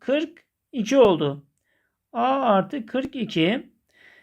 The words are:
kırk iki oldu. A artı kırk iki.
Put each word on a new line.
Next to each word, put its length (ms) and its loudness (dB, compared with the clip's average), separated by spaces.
kırk 440 -4
iki 240 -2
oldu. 500 2
A 280 -2
artı 460 0
kırk 300 -6
iki. 540 -2